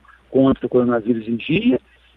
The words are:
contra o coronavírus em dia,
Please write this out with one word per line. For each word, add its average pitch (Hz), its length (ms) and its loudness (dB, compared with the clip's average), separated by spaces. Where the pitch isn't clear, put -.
contra 131 380 2
o - 20 -4
coronavírus 120 600 0
em 117 80 -4
dia, 226 440 0